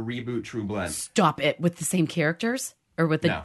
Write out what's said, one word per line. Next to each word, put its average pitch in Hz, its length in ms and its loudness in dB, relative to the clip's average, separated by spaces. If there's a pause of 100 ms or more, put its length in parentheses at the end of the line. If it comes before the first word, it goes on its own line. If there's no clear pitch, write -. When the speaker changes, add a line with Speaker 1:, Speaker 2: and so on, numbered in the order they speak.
Speaker 1:
reboot 120 420 -4
True 113 200 -6
Blood. 98 260 -4
Speaker 2:
Stop - 520 2
it. - 180 0
With 170 160 0
the - 80 -6
same 175 220 2
characters? 175 680 -2 (220)
Or 165 100 2
with 156 140 2
the, - 80 4
Speaker 1:
No. 80 160 -2